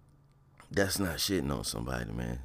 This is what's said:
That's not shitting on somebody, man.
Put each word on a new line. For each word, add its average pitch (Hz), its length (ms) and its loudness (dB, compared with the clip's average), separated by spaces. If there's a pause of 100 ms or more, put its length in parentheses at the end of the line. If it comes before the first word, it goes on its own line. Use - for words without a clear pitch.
(680)
That's 95 300 2
not 87 180 0
shitting 71 360 2
on 55 100 -2
somebody, 60 480 -2
man. 60 340 -4